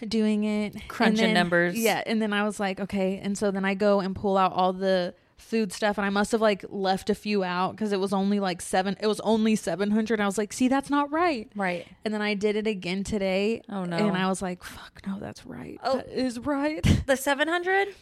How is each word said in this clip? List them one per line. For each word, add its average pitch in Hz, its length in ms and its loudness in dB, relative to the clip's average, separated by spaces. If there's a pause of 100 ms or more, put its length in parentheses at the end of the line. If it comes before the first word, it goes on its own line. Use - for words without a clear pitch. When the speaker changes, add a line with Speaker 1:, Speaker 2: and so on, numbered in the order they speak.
Speaker 1:
doing 214 380 2
it. 208 280 -2
And - 140 -14
Speaker 2:
Crunching 220 400 2
Speaker 1:
then 180 60 4
Speaker 2:
numbers. 175 440 4
Speaker 1:
Yeah. 214 280 2
And 220 160 0
then 208 120 0
I 208 100 0
was 208 160 -4
like, 196 200 -4
"Okay." 196 420 -2
And 202 160 -4
so 202 140 2
then 190 140 -2
I 196 100 2
go 202 240 4
and 190 160 -4
pull 196 220 0
out 185 160 4
all 185 200 2
the 185 400 0 (240)
food 220 340 -2
stuff, 208 280 -2
and 202 60 0
I 202 40 0
must 202 220 2
have, 220 100 2
like, 208 280 2
left 190 420 -2
a 202 40 0
few 208 280 0
out 180 340 -2
'cause 214 140 -4
it 196 80 0
was 190 120 -2
only, 202 280 2
like, 185 200 -2
seven, 190 400 0
it - 60 -2
was 214 140 0
only 220 360 4
seven 196 360 -2
hundred. 220 280 2
I 208 60 0
was 196 120 -2
like, 208 140 -2
"See, 254 160 2
that's 269 220 0
not 285 220 0
right." 311 440 0
Speaker 2:
Right. 180 300 -4 (180)
Speaker 1:
And 220 100 -2
then 208 100 -2
I 208 100 0
did 208 220 0
it 214 100 -2
again 190 380 -2
today. 196 680 0
Speaker 2:
Oh, 196 160 -6
no. 175 120 -4
Speaker 1:
And 202 200 2
I 190 120 2
was 190 120 -2
like, 180 220 -6
"Fuck, - 420 -18
no, 196 140 -6
that's - 260 -14
right. - 380 -14
Speaker 2:
Oh. 262 140 0
Speaker 1:
That - 120 -8
is 247 300 -4
right." 294 440 -2
<laughs> - 220 4
Speaker 2:
The 277 120 4
seven 285 320 0
hundred? 381 400 0 (120)